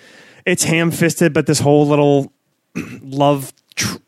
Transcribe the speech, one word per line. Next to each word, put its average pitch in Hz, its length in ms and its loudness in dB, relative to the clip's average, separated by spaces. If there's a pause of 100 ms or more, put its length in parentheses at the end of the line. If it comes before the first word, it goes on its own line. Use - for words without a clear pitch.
(460)
it's 180 180 0
ham-fisted, 165 720 0
but 151 100 0
this 147 160 -2
whole 147 260 4
little 143 460 2 (420)
<clears throat> - 0 - (280)
love, 139 500 -2 (220)
tr-, - 340 -8